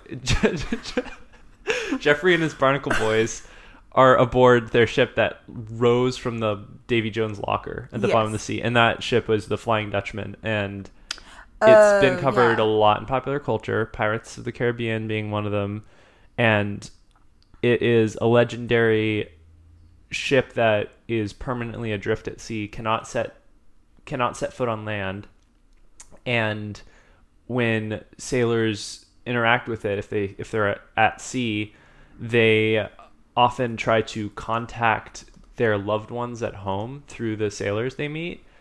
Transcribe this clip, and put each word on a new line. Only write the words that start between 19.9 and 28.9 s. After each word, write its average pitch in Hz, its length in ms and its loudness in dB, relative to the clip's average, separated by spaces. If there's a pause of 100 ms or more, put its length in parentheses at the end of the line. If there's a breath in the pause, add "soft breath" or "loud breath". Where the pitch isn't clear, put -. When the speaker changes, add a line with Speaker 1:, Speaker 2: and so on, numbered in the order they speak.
Speaker 1:
ship - 440 0
that 107 360 2 (180)
is 110 240 -2
permanently 117 600 -6
adrift 107 360 -2
at - 120 -12
sea, 107 280 -8
cannot 113 380 -4
set, - 300 -6 (720)
cannot 123 300 -2
set - 160 -6
foot 127 160 -4
on 107 160 -6
land. 101 420 -6 (1000)
And 107 560 -4 (680 soft breath)
when 110 580 -2 (140)
sailors 117 880 -2 (200)